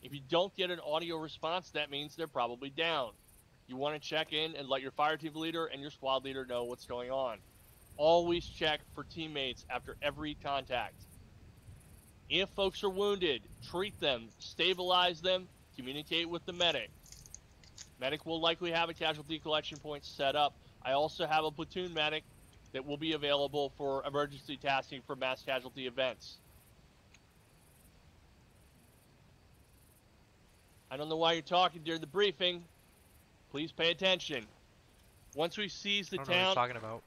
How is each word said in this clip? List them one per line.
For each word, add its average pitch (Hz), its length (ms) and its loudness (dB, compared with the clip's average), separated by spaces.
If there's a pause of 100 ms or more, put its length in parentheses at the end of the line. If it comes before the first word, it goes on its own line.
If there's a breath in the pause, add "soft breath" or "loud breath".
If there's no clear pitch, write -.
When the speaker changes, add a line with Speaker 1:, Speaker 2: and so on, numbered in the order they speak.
Speaker 1:
If 131 120 -12
you 143 140 -8
don't 185 280 4
get 180 140 0
an 175 100 -6
audio 160 360 -2
response, 160 540 -4
that 147 200 -2
means 143 260 -6
they're 160 100 -4
probably 123 440 -2
down. 151 400 0 (580)
You 127 80 -10
want 147 240 -2
to - 80 -12
check 156 240 0
in 156 240 0
and 139 120 -8
let 135 140 0
your 135 100 -6
fire 151 240 2
team 151 180 -8
leader 160 320 -2
and 139 160 -8
your 147 80 -8
squad 135 340 0
leader 135 220 -6
know 123 180 0
what's 123 220 -8
going 123 240 -6
on. 131 280 0 (580)
Always 170 500 6
check 156 340 0 (140)
for 147 100 -8
teammates 143 640 -6
after 131 320 -6
every 147 420 -4
contact. 135 520 -2 (1400)
If 180 200 2
folks 196 340 -2
are 202 40 4
wounded, 185 540 0 (260)
treat 190 320 -4
them, 120 280 0 (100)
stabilize 180 840 2
them, 185 280 0 (280)
communicate 151 540 -2
with 170 160 -4
the - 60 -8
medic. 165 380 2 (1120)
Medic 139 240 -2
will 165 160 -2
likely 170 320 2
have 165 160 4
a 165 60 -6
casualty 156 440 -2
collection 151 400 -2
point 147 280 -8
set 139 280 0
up. 147 200 4 (280 soft breath)
I 127 100 0
also 151 340 2
have 156 180 2
a 156 60 0
platoon 170 420 -6
medic 156 320 0 (480)
that 135 140 -6
will 147 100 -4
be 156 160 0
available 143 640 2
for 135 300 0
emergency 143 500 -2
tasking 135 500 0
for 147 100 -4
mass 131 260 -2
casualty 131 440 -4
events. 123 520 -2 (4000)
I 131 60 -8
don't 151 140 -4
know 160 60 2
why 165 180 6
you're 165 80 -2
talking 175 420 4
during 165 160 -2
the 160 60 -8
briefing. 180 580 2 (840)
Please 151 200 -4
pay 165 200 2
attention. 165 560 2 (880)
Once 160 240 0
we 208 100 -2
seize 202 400 -2
the 190 120 -4
Speaker 2:
I 139 40 -6
don't 135 40 -8
know 175 40 2
what 180 60 6
you're 185 80 4
Speaker 1:
town 190 80 4
Speaker 2:
talking 123 220 2
about. 110 300 -8